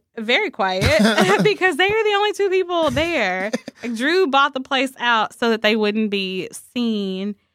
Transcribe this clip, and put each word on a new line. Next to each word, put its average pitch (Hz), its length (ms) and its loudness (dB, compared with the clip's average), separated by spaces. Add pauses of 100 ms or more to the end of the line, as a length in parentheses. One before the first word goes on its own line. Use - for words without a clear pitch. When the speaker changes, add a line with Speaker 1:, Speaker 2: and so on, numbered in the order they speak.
(160)
Speaker 1:
very 240 360 -2
quiet, 190 320 -2
<laughs> 226 580 4
Speaker 2:
<laughs> - 20 2
Speaker 1:
because 370 340 2
they 370 120 2
are 427 140 2
the 427 120 2
only 415 180 0
two 392 180 -2
people 349 400 0
there. 233 580 -2 (320)
Like, 233 140 -6
Drew 320 320 2
bought 277 260 2
the 269 80 -8
place 262 380 -2
out 240 340 0
so 233 160 -2
that 226 140 0
they 214 120 2
wouldn't 214 360 0
be 185 380 -4 (260)
seen. 202 600 -4 (200)